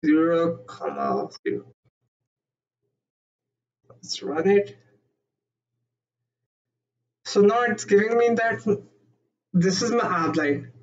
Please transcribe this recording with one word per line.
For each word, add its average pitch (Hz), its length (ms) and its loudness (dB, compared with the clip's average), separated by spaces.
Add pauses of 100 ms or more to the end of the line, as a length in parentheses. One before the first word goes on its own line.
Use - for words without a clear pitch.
zero, 165 520 2 (100)
comma - 600 -6 (180)
zero. - 200 -6 (2250)
Let's - 340 -14
run 156 260 -2
it. 202 280 2 (2500)
So 202 160 2
now 226 220 4
it's 214 200 -4
giving 220 320 2
me 240 200 4
that - 260 -2 (920)
this 180 300 2
is 233 80 -2
my 233 140 0
app 165 320 -2
line. 143 360 -2 (100)